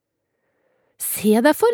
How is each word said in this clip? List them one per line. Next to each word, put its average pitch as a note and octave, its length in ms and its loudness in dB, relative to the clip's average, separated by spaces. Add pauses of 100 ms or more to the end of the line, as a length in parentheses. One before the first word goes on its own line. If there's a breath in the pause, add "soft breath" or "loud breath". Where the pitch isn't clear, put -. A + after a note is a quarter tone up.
(1000)
«Se - 400 -2
deg D4 160 2
for, A#4 160 0